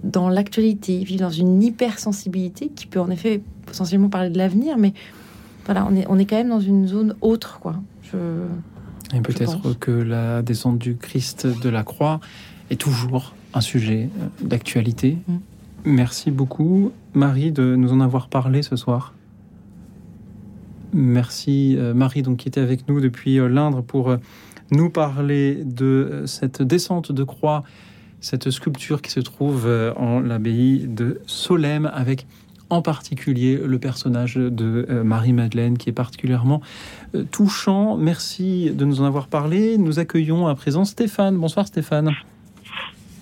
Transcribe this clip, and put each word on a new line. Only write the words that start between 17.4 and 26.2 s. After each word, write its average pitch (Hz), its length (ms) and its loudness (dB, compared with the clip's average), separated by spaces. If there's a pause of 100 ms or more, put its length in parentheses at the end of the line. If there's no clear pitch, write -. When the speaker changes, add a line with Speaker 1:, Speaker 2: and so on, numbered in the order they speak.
Speaker 2:
de 127 260 2
nous 127 160 4
en 131 80 6
avoir 127 280 2
parlé 131 340 2
ce 135 140 -4
soir. - 380 -4 (1800)
Merci, 135 880 2
euh, 120 160 0
Marie, 131 280 2
donc, 127 160 0
qui - 100 -10
était 135 120 -2
avec 127 280 0
nous 143 120 2
depuis, 135 400 2
euh, 127 80 4
l'Indre 135 340 2
pour, 127 280 0
euh, 123 80 2 (520)
nous 160 200 4
parler 143 760 0
de, 127 200 -2
euh, 139 420 2